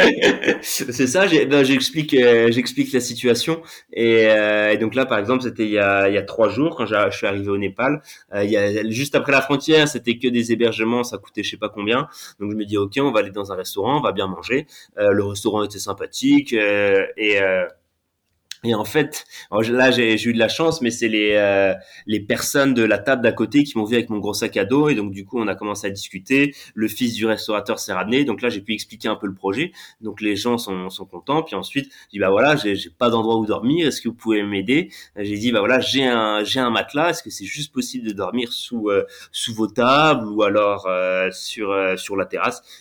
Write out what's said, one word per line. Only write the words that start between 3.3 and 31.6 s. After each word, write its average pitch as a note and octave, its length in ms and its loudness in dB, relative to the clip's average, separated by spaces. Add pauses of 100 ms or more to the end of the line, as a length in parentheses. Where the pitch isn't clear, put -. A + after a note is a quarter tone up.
Et, A2+ 340 4
euh, G#2+ 460 4
et G#2+ 40 2
donc G#2+ 200 -2
là, C3 100 2
par G#2+ 140 0
exemple, B2+ 240 0
c'était A2+ 220 -2
il G#2 40 0
y G#2 80 2
a, G2 300 4
il G2+ 80 0
y - 20 2
a F#2+ 40 -2
trois G#2 260 2
jours C3+ 260 -2
quand A#2 100 -4
j'ai, G#2 160 0 (120)
je - 40 -10
suis G#2+ 120 -4
arrivé G2+ 200 -4
au G2+ 100 0
Népal. A#2+ 440 -2 (320)
Euh, G2+ 80 0
il G#2 80 0
y G#2+ 60 2
a, G#2 340 0
juste C#3 240 -4
après C#3 160 0
la C3+ 100 4
frontière, D3 460 2
c'était A#2+ 320 -2
que C3 80 -2
des A#2+ 240 0
hébergements, A2+ 540 0
ça A2 140 -10
coûtait - 260 -10
je - 60 -6
sais G2+ 60 -10
pas G#2+ 120 -6
combien. A2+ 400 -2 (320)
Donc G#2 100 -6
je G#2+ 60 -6
me G#2+ 80 -4
dis, « G#2 140 -4
Ok, G2+ 200 -2
on C#3 140 0
va G#2+ 80 2
aller G2+ 100 -2
dans G2+ 220 -8
un - 20 -8
restaurant, G2+ 440 -2
on D3 40 -4
va G#2+ 80 0
bien F#2+ 160 -2
manger. » G2+ 400 -4 (320)
Euh, G#2 140 4
le G2+ 100 2
restaurant G2+ 400 -2
était G#2 160 -6
sympathique, C3+ 760 0
euh, G2+ 520 2 (100)
et, G#2 240 2
euh, F#2 260 2 (1000)
et A#2 100 2
en G#2+ 120 -2
fait, - 400 -2 (240)
alors, G#2+ 120 0
je, A#2 100 0
là, B2+ 200 4
j'ai, A2+ 240 2
j'ai A2 140 -2
eu - 20 0
de A2+ 80 0
la A2+ 80 4
chance, D#3+ 320 0
mais A#2+ 100 0
c'est A#2 180 -2
les, G#2+ 260 2
euh, G2 400 4 (320)
les G#2+ 120 -2
personnes B2+ 560 0
de A#2 80 2
la G#2 160 2
table B2 240 0
d'à A#2 80 4
côté A2+ 320 0
qui C#3+ 160 -2
m'ont G#2+ 60 0
vu A2 100 -2
avec A#2 140 0
mon G#2+ 100 -4
gros G2+ 140 -6
sac G#2 240 -4
à G2+ 80 2
dos. C#3+ 240 2
Et C#3 80 2
donc, G#2 160 -4
du G2 120 -14
coup, B2 140 -6
on A2 80 -2
a F#2+ 80 -2
commencé G#2 320 -8
à G2 40 -4
discuter. C3 640 -2 (220)
Le G#2+ 140 -2
fils A2 260 -4
du G#2 120 -2
restaurateur G#2+ 520 -2
s'est - 140 -6
ramené. A2 320 0
Donc A2+ 180 -6
là, B2 60 0
j'ai G#2 140 -6
pu A2 100 -6
expliquer - 340 -8
un G#2+ 80 0
peu G2+ 140 -8
le F#2+ 60 -8
projet. A2+ 380 -4 (280)
Donc, G#2+ 200 -10
les G#2 140 -2
gens A#2 240 -2
sont, F#2 320 -8
sont F#2 140 -14
contents. C#3 380 -4
Puis D#3+ 120 -8
ensuite, - 380 -8 (140)